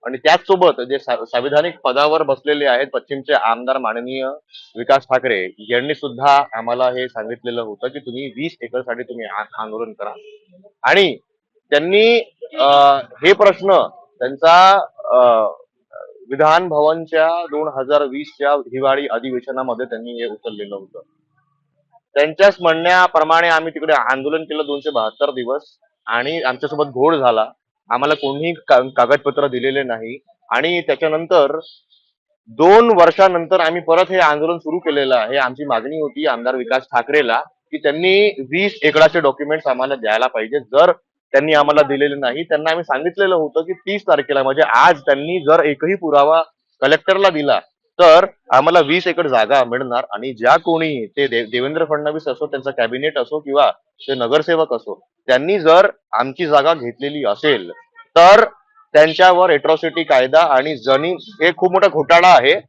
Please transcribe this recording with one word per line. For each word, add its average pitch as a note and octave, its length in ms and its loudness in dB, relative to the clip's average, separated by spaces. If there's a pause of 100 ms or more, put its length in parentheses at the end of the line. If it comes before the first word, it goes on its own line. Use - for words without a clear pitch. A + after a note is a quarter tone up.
आणि B2+ 120 -10
त्याचसोबत F3 640 0
जे C3 180 -6
सा-, A#2+ 260 -6
संविधानिक D3 540 -4
पदावर D3 440 0
बसलेले C#3+ 420 -2
आहेत C3 220 0
पश्चिमचे C3+ 460 -8
आमदार A#2+ 440 -2
माननीय B2 480 -8 (520)
विकास C3+ 260 0
ठाकरे A#2+ 460 -2 (100)
यांनी B2 360 -4
सुद्धा C#3 480 0 (100)
आम्हाला A#2+ 320 -4
हे B2+ 220 -4
सांगितलेलं A#2 540 -10
होतं G#2+ 260 -10
की C#3+ 120 -10
तुम्ही C3+ 280 -12
वीस C3 340 -12
एकरसाठी A#2+ 420 -10
तुम्ही A#2 220 -14
आ-, G#2 360 -12
आंदोलन A2 300 -12
करा G#2 200 -14 (720)
आणि D#3 340 2 (520)
त्यांनी, G3 640 0 (260)
अ, C#3+ 380 4
हे D3+ 360 0
प्रश्न F#3+ 540 2 (320)
त्यांचा, D#3+ 520 6 (340)
अ, A#2+ 420 4 (800)
विधान D#3 380 2
भवनच्या D#3+ 800 -2
दोन D3 340 -8
हजार C#3+ 220 0
वीसच्या C#3+ 500 -6
हिवाळी C3+ 560 -4
अधिवेशनामध्ये B2+ 800 -8
त्यांनी A#2 260 -14
हे A#2 180 -10
उचललेलं G#2 460 -12
होतं. F#2+ 240 -18 (1160)
त्यांच्याच D#3 460 2
म्हणण्याप्रमाणे E3+ 880 2
आम्ही D#3+ 240 0
तिकडे D#3 200 -2
आंदोलन C3+ 500 -2
केलं D#3 220 -8
दोनशे C#3+ 240 -8
बहात्तर C3 420 -4
दिवस B2+ 300 -8 (440)
आणि B2+ 360 -4
आमच्यासोबत C#3+ 440 -4
घोळ C#3+ 320 0
झाला. A#2 280 0 (440)
आम्हाला C3+ 240 -2
कोणीही D3 400 -6 (140)
का-, C3 220 2
कागदपत्र C#3 580 -2
दिलेले C3+ 360 -4
नाही A#2 340 -10 (320)
आणि E3 320 -2
त्याच्यानंतर D#3 800 -2 (880)
दोन G#3 420 4
वर्षानंतर F3+ 680 2
आम्ही E3+ 220 -2
परत E3 280 0
हे F#3 80 -2
आंदोलन D#3+ 400 0
सुरू D#3+ 220 -8
केलेलं C#3+ 360 -2
आहे. A#2 220 -2
आमची C3 280 -4
मागणी C#3 360 -6
होती C#3+ 240 -8
आमदार B2+ 300 -4
विकास C3 280 -2
ठाकरेला B2 560 -2
की - 380 -16
त्यांनी F#3+ 600 0
वीस E3 440 -6
एकराचे D#3 360 4
डॉक्युमेंट्स D3 480 -2
आम्हाला C3 280 -4
द्यायला A2+ 320 -2
पाहिजे. A#2 320 -6
जर C3+ 320 2 (400)
त्यांनी D3 220 2
आम्हाला D3 280 4
दिलेले C#3+ 340 0
नाही, C3+ 280 -6
त्यांना D#3 280 -4
आम्ही E3+ 120 -4
सांगितलेलं F3+ 520 -2
होतं D#3 260 -2
की F3 120 -8
तीस G3 280 -8
तारखेला C#3+ 420 0
म्हणजे C3+ 180 -2
आज C#3 400 4
त्यांनी D3+ 380 -2
जर D#3 260 2
एकही D3+ 300 -4
पुरावा D#3+ 480 2 (380)
कलेक्टरला F#3+ 480 2
दिला C#3+ 300 -2 (420)
तर E3+ 240 8 (240)
आम्हाला D#3 300 4
वीस E3 280 0
एकर E3 200 -2
जागा B2+ 360 2
मिळणार A#2+ 480 -4
आणि A#2+ 220 -10
ज्या B2 240 2
कोणी D#3+ 480 -4
ते C#3 220 -4
दे-, A#2 180 -2
देवेंद्र C3+ 400 -4
फडणवीस D3+ 420 -6
असो, D3 200 -6
त्यांचा C#3 240 -8
कॅबिनेट C3+ 460 -4
असो D3 220 -6
किंवा C#3 320 0 (360)
ते C3+ 80 -4
नगरसेवक D3 580 -2
असो, G#2+ 340 -12 (200)
त्यांनी D3+ 320 0
जर E3+ 280 6 (240)
आमची C3 340 -4
जागा D3 280 2
घेतलेली C#3 520 -8
असेल G#2 460 -2 (440)
तर F#3+ 280 8 (500)
त्यांच्यावर F3 560 4
ॲट्रॉसिटी D#3 540 0
कायदा C3+ 360 2
आणि D3 380 0
जमीन C3+ 420 -2
हे F3 380 -2
खूप F3+ 140 0
मोठा F#3+ 160 2
घोटाळा E3+ 400 4
आहे D3 420 4